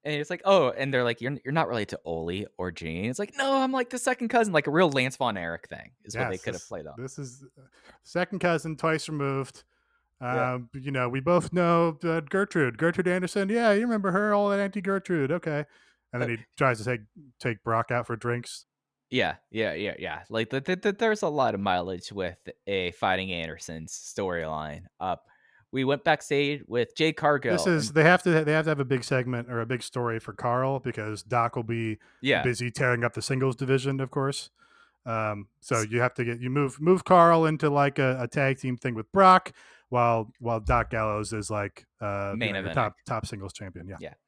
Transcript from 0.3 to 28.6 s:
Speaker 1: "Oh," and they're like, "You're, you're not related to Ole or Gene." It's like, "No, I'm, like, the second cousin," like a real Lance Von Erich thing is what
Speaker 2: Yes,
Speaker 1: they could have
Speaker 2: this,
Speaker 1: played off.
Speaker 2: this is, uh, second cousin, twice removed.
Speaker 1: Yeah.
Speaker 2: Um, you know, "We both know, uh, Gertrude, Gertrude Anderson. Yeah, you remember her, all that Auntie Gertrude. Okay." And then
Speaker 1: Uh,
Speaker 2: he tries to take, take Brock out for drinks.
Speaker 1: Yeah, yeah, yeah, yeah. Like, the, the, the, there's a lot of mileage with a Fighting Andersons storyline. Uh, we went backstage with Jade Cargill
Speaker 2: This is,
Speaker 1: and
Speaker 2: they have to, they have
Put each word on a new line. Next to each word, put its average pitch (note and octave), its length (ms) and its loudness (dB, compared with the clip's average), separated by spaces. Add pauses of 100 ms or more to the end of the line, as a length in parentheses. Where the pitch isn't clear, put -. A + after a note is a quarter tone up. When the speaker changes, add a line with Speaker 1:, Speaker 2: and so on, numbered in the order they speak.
Speaker 1:
"Oh," F#3 240 6
and C3+ 240 -2
they're B2+ 100 4
like, A#2 160 0
"You're, C3 240 -4
you're C3+ 100 -4
not D#3+ 140 2
related G#2 220 -2
to - 160 -10
Ole E2+ 400 -4 (120)
or F2+ 140 -4
Gene." E2 380 -6
It's C3 100 -6
like, G#3 180 -8
"No, C4+ 240 2
I'm, C4 120 0
like, B3 160 -2
the B3+ 80 -8
second B3 320 -2
cousin," A3 240 4
like D3+ 140 2
a D3 40 -2
real E3+ 180 6
Lance C3 280 0
Von A#2 180 0
Erich E2+ 320 -6
thing - 240 -18 (140)
is G2+ 100 -12
what A#2 80 -4
Speaker 2:
Yes, A#2 80 -4
Speaker 1:
they F#2+ 60 -6
could G#2 160 -6
have F2+ 80 -10
Speaker 2:
this, - 60 -20
Speaker 1:
played D#2+ 200 -12
off. D2 100 -16
Speaker 2:
this C3 220 -14
is, C3+ 240 -14 (140)
uh, C3+ 60 -20 (400)
second F3+ 360 -4
cousin, D#3+ 380 0
twice D#3+ 320 -2
removed. C#3 560 -4 (560)
Speaker 1:
Yeah. B2+ 320 0
Speaker 2:
Um, B2 200 -8
you C3+ 180 -8
know, B2+ 180 0
"We C3 100 -4
both E3 320 2
know, E3+ 520 2
uh, E3 180 -2
Gertrude, D3+ 560 0
Gertrude E3+ 320 2
Anderson. F#3 400 0
Yeah, A3+ 240 4
you G3+ 80 4
remember A3 300 0
her, G#3 220 2
all G3+ 160 4
that G3+ 100 2
Auntie G3 220 -2
Gertrude. F3+ 500 0
Okay." D#3 340 -2 (480)
And B2 80 -4
then B2 80 -2
Speaker 1:
Uh, A#2 80 -2
Speaker 2:
he A#2 80 -16 (100)
tries C3 220 4
to G#2+ 80 -10
take, A#2+ 160 -2 (360)
take A#2 260 -4
Brock A2+ 280 0
out A#2+ 160 0
for A#2 80 -4
drinks. A#2+ 500 -6 (440)
Speaker 1:
Yeah, G2 260 0 (160)
yeah, G#2+ 220 -2
yeah, F2+ 260 -4
yeah. D#2+ 300 -8
Like, A2+ 200 -2
the, C3+ 120 -4
the, F#3 160 -4
the, G3+ 160 -2
there's G#3+ 280 0
a F#3+ 60 0
lot C#3 260 0
of G2 60 -4
mileage F#2 540 -2
with F2+ 240 -6 (280)
a F#2 260 -2
Fighting F#2+ 400 -2
Andersons D#2+ 600 -8
storyline. D#2+ 960 -6 (160)
Uh, F2+ 160 -4 (540)
we C3+ 120 -2
went C#3 220 0
backstage C#3+ 600 0
with A#2 300 -2
Jade D#3+ 220 2
Cargill D3 340 2
Speaker 2:
This D#3+ 160 2
is, D#3 220 2
Speaker 1:
and D3 80 -12
Speaker 2:
they D#3 60 6
have F3 200 6
to, D#3+ 220 2
they D3+ 80 2
have D#3 120 2